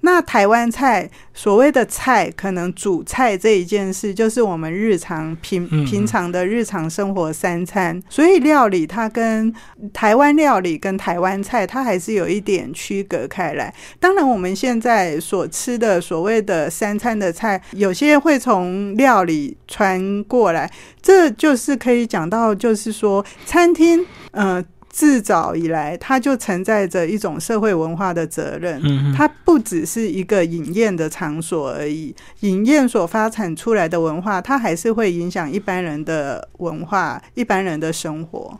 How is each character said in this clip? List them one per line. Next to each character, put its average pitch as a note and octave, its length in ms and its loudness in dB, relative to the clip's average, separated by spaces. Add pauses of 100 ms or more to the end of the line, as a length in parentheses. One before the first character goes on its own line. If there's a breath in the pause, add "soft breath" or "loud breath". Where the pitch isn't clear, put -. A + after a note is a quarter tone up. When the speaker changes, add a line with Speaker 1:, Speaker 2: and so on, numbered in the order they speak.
Speaker 1:
那 F4 200 6
台 A3 240 2
湾 A#3 240 4
菜， A3+ 400 0 (220 soft breath)
所 G3+ 240 0
谓 C#4 160 6
的 A#3+ 140 4
菜， G#3 500 0
可 F#3+ 160 -6
能 F3+ 200 -4
煮 F3+ 300 -2
菜 A#3 340 0
这 G#3+ 220 4
一 F3+ 60 -2
件 F#3+ 280 -2
事， G3 220 -6
就 A3 160 2
是 B3 100 -2
我 G3 160 0
们 D#3+ 160 -6
日 G#3 240 0
常 D#3+ 440 -6
平-， F3+ 320 -4
Speaker 2:
嗯， D3+ 100 2
嗯。 - 20 0
Speaker 1:
平 G3+ 220 0
常 F#3 240 -2
的 F3+ 160 -2
日 A3+ 180 0
常 E3+ 240 -6
生 G3 240 -4
活 E3 200 -2
三 F3 340 -4
餐。 F3 420 -2
所 - 160 2
以 F#4 140 8
料 C#4 300 4
理 F3+ 180 0
它 A3 220 -4
跟 A3 440 0 (400 loud breath)
台 G#3+ 220 2
湾 C#4+ 220 6
料 C#4 240 4
理 E3+ 180 -2
跟 F#3+ 180 -4
台 F3+ 220 -4
湾 F#3+ 240 0
菜， G3 240 -2
它 B3+ 160 -4
还 G#3+ 160 0
是 F3+ 140 -6
有 F3 160 0
一 G3+ 120 -2
点 F#3+ 320 -2
区 G3 300 -6
隔 E3+ 240 -4
开 E3 280 -4
来。 - 200 -6 (240 loud breath)
当 F#4 160 4
然， E4 140 2
我 A#3+ 80 2
们 F#3 180 -2
现 A#3+ 260 -2
在 G3 380 0
所 E3+ 300 -4
吃 A#3+ 280 -6
的 G#3+ 240 2
所 E3 220 -4
谓 A3 180 0
的 F3 300 -2
三 G#3 260 -4
餐 A3 220 -2
的 F#3 140 -2
菜， G3 280 -2 (120 loud breath)
有 F#3+ 200 0
些 D4 240 4
会 C#4+ 220 4
从 G3 580 0
料 A#3+ 280 6
理 D#3 320 -2 (100)
传 G3 580 -2
过 G#3 280 2
来， D#3+ 180 -2 (320 loud breath)
这 F#4 280 8
就 C#4+ 260 2
是 C#4 200 -2
可 B3 160 0
以 A#3+ 140 2
讲 E3+ 240 -4
到， A3 240 2
就 A3 220 0
是 G#3+ 160 -6
说 G3+ 320 0 (220 loud breath)
餐 F4 280 4
厅， E4+ 320 4 (240 loud breath)
呃， F#3 320 0 (320)
自 C#4+ 260 4
早 E3+ 360 0
以 E3 100 -2
来， D#3+ 300 -2
它 C4 240 0
就 C4+ 160 0
承 F#3 260 -4
载 G#3 240 0
着 F3 180 0
一 F#3 140 -2
种 F3+ 220 -4
社 A3 200 -2
会 G#3 140 2
文 D#3+ 220 -2
化 F#3 180 -2
的 E3 100 0
责 D#3 360 -6
任。 D#3+ 240 -6
Speaker 2:
嗯 C#3 220 2
哼。 C#3+ 100 0
Speaker 1:
它 D4 100 4 (180)
不 E4 140 6
只 D4+ 260 -2
是 A3 240 -4
一 F#3 140 -4
个 F#3 220 2
饮 E3 280 -6
宴 G3+ 240 0
的 D#3+ 140 -2
场 D#3+ 320 -6
所 D#3 300 -4
而 D3 120 -6
已， D3+ 300 -8 (260 loud breath)
饮 G3 240 0
宴 C#4 240 4
所 G3+ 160 0
发 A3 240 -2
展 F#3+ 280 -6
出 A3+ 180 -2
来 F3+ 140 2
的 E3+ 120 0
文 D#3+ 220 -2
化， F#3+ 180 -2
它 F3+ 160 -2
还 F3 200 0
是 A3+ 160 -2
会 G#3+ 180 0
影 F3 180 -2
响 F3 220 -4
一 F3+ 80 -4
般 F#3 240 -4
人 D#3 220 -6
的 C#3+ 440 -6 (100)
文 E3 280 -8
化、 D#3+ 340 -2 (140 soft breath)
一 B3 80 -4
般 G3 220 0
人 D#3+ 160 -4
的 D#3+ 120 -4
生 D#3+ 320 -8
活。 - 360 -14